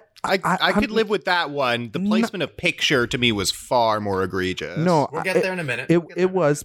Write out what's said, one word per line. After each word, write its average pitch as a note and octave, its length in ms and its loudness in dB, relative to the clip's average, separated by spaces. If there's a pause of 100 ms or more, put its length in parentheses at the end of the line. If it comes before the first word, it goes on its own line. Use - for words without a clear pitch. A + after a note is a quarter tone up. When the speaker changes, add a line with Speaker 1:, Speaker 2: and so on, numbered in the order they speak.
(240)
Speaker 1:
I, G3 200 0
Speaker 2:
I, E3+ 180 0
Speaker 1:
I E3+ 120 2
could G#3 160 2
Speaker 2:
I'm G#3+ 60 -4
Speaker 1:
live A3 140 2
with G#3+ 160 -2
that F3 240 0
one. A#2+ 420 -2
The F3+ 80 -4
Speaker 2:
No. G3 100 -2
Speaker 1:
placement G#3+ 340 0
of - 120 -8
picture C#3+ 520 2
to C#3+ 100 -4
me A#2+ 140 4
was G2 200 0
far G#2+ 480 0
more G2+ 240 -2
egregious. F#2 540 -4
Speaker 2:
No, D#3 340 2
Speaker 3:
We'll - 120 -6
get F#3+ 140 0
Speaker 2:
I, - 40 4
Speaker 3:
there F#3+ 120 -2
in F#3 60 -6
a E3+ 40 -6
minute. B2+ 260 -6
Speaker 2:
it, E3 80 6
Speaker 3:
We'll E3 100 -2
get - 40 -20
Speaker 2:
it F3 60 -12
Speaker 3:
there F3 100 2
in F#3 40 0
a - 20 -12
Speaker 2:
was, D3+ 320 2